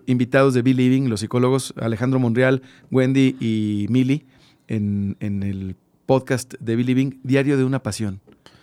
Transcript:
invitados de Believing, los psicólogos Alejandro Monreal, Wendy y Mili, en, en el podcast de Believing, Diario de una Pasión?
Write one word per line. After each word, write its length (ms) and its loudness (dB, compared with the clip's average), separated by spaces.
invitados 480 2
de 80 2
Believing, 460 2
los 100 -2
psicólogos 600 -2
Alejandro 400 -2
Monreal, 440 2
Wendy 500 2
y 500 -2
Mili, 360 0
en, 520 -2
en 240 -6
el 320 -6
podcast 520 0
de 160 -2
Believing, 480 0
Diario 320 0
de 100 2
una 180 -4
Pasión? 360 -6